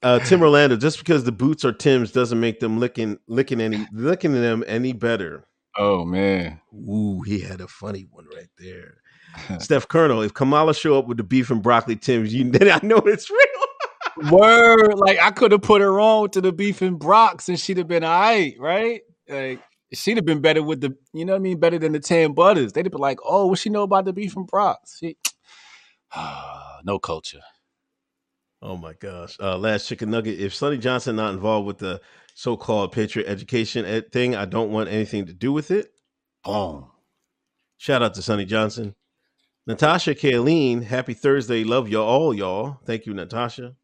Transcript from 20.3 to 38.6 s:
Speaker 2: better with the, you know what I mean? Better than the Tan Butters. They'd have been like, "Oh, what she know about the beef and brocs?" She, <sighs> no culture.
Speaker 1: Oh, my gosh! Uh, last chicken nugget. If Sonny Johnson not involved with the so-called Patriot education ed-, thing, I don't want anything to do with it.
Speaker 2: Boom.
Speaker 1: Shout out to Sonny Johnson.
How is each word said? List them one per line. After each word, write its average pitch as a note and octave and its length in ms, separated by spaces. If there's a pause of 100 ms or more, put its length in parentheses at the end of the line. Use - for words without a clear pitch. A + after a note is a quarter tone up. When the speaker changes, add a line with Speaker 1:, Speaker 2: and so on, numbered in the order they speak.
Speaker 2:
better D#3 200
with D3+ 200
the, C3+ 140 (180)
you D#3+ 120
know F#3+ 80
what G3 60
I - 20
mean? F#3 180
Better E3+ 200
than D#3 140
the D3+ 60
Tan D#3+ 340
Butters. D#3+ 400
They'd C#3 120
have C#3 60
been C#3 100
like, C#3 240
"Oh, F#3+ 220
what F#3 100
she G#3+ 140
know G#3+ 100
about G3 240
the F#3+ 80
beef G3 240
and F#3 80
brocs?" - 540
She, E3 180 (1000)
<sighs> - 720
no G2 140
culture. D#2 420 (1200)
Speaker 1:
Oh, F#2+ 160
my D#2+ 160
gosh! F2+ 460
Uh, F#2+ 180
last G#2 300
chicken G#2+ 220
nugget. A2 300
If G2 160
Sonny C#3+ 220
Johnson B2 400
not G#2+ 160
involved G#2 340
with G2 100
the F#2 240 (320)
so-called G#2+ 600
Patriot G#2+ 340
education G#2+ 580
ed-, A2 260
thing, B2 240
I G2+ 100
don't G#2+ 260
want G#2+ 180
anything G#2 380
to E2 60
do G#2 180
with D3 180
it. G3+ 220 (520)
Speaker 2:
Boom. E2 460 (880)
Speaker 1:
Shout C3 240
out G#2 140
to F#2+ 80
Sonny G#2 220
Johnson. G#2+ 500 (720)